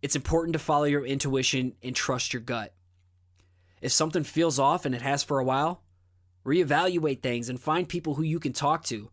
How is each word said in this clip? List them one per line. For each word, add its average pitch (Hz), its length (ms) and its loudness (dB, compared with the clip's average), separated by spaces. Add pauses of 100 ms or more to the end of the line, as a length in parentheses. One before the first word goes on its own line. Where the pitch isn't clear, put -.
It's - 140 0
important 165 380 0
to 160 40 0
follow 147 260 4
your 143 220 2
intuition 131 720 0
and 127 140 -8
trust - 380 -2
your 123 100 -4
gut. 113 320 -6 (1040)
If 127 120 -4
something 160 320 2
feels 156 340 0
off, 143 260 4
and 131 100 -2
it 120 80 -6
has 139 200 0
for 143 160 -2
a 131 60 0
while, 139 380 0 (640)
reevaluate 156 760 2
things 120 260 -2
and 127 120 -6
find 165 280 0
people 160 260 -4
who 139 100 -2
you 160 160 0
can 143 120 -4
talk 156 320 0
to. 107 280 -6